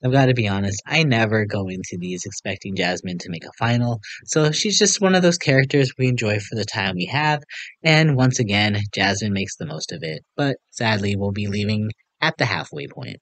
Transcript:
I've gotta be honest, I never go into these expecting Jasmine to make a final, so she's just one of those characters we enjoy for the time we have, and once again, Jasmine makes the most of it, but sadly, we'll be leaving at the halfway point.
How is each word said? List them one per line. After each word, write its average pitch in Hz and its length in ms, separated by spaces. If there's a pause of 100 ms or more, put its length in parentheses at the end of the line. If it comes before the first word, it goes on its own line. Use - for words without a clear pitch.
I've 127 120
gotta 131 200
be 117 140
honest, 98 380
I 156 180
never 110 420
go 104 220
into 92 320
these 90 260
expecting 98 480
Jasmine 90 440
to 87 120
make 82 140
a - 160
final, 120 400 (240)
so 151 280
she's 196 280
just 202 220
one 190 120
of 180 100
those 175 140
characters 135 600
we 127 100
enjoy 113 320
for 101 160
the 107 80
time 95 320
we 90 120
have, 147 340 (420)
and 156 320
once 127 240
again, 104 420 (120)
Jasmine 98 400
makes 98 240
the 87 80
most 76 260
of 80 120
it, 80 200 (140)
but 139 180 (160)
sadly, 101 460
we'll 101 160
be 104 140
leaving 107 440 (300)
at 160 160
the 139 80
halfway 85 420
point. - 340